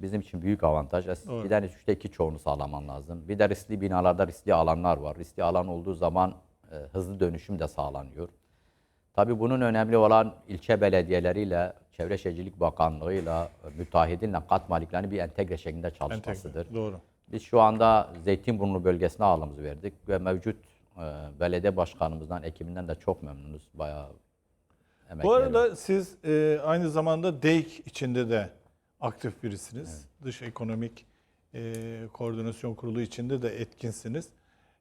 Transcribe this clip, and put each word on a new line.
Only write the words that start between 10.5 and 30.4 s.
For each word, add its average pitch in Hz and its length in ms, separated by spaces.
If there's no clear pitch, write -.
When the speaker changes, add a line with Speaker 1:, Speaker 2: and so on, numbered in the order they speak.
Speaker 1:
belediyeleriyle, 90 920
Çevre 92 260
Şehircilik 90 420
Bakanlığı'yla, 82 920
e, 76 140
müteahhitinle 87 600
kat 95 200
maliklerini 87 420
bir 98 80
entegre 87 380
şeklinde 82 340
çalışmasıdır. 92 680
Speaker 2:
Entegre, 98 140
doğru. 107 260
Speaker 1:
Biz 110 100
şu - 180
anda 110 480
Zeytinburnu 98 600
bölgesine 90 420
ağırlığımızı 78 380
verdik 76 300
ve 98 100
mevcut, 92 380
e, 90 40
belediye 87 360
başkanımızdan, 80 680
ekibinden 85 460
de 80 60
çok 87 280
memnunuz. 73 400
Bayağı 76 340
Speaker 2:
Bu - 1040
Speaker 1:
emekleri 156 220
Speaker 2:
arada 240 360
Speaker 1:
var. 185 60
Speaker 2:
siz, 190 480
e, 151 400
aynı 165 260
zamanda 160 520
deik 160 440
içinde 123 440
de 104 200
aktif - 420
birisiniz. 101 640
Speaker 1:
Evet. - 200
Speaker 2:
Dış 123 160